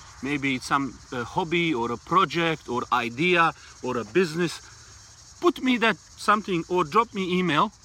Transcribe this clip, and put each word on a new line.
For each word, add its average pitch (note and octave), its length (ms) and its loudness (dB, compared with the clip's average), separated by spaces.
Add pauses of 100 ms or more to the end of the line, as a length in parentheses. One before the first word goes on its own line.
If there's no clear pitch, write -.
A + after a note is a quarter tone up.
(240)
Maybe C#3 320 -2
it's B2+ 100 -8
some, C#3 320 -2 (160)
uh, B2 100 -6
hobby E3 500 -2
or A#2 180 -2
a A#2 60 -6
project E3 720 0
or A#2+ 240 -4
idea D3 600 2 (300)
or B2 140 -4
a A2+ 60 -4
business. - 1400 -4
Put - 240 2
me B3+ 140 2
that G#3+ 200 2
something G3+ 720 0
or F3+ 160 2
drop G#3+ 300 2
me F#3 260 0
email F3+ 320 2 (140)